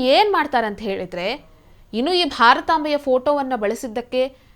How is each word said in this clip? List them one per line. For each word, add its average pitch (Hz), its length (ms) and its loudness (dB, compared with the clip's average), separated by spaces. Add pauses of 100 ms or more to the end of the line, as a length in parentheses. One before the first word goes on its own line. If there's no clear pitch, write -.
ಏನ್ 392 240 4
ಮಾಡ್ತಾರೆ 294 340 0
ಅಂತ 202 140 -8
ಹೇಳಿದ್ರೆ, 190 460 -6 (640)
ಇನ್ನು 269 220 -2
ಈ 359 160 2
ಭಾರತಾಂಬೆಯ 302 680 2
ಫೋಟೋವನ್ನ 262 580 0
ಬಳಸಿದ್ದಕ್ಕೆ 233 680 -4 (340)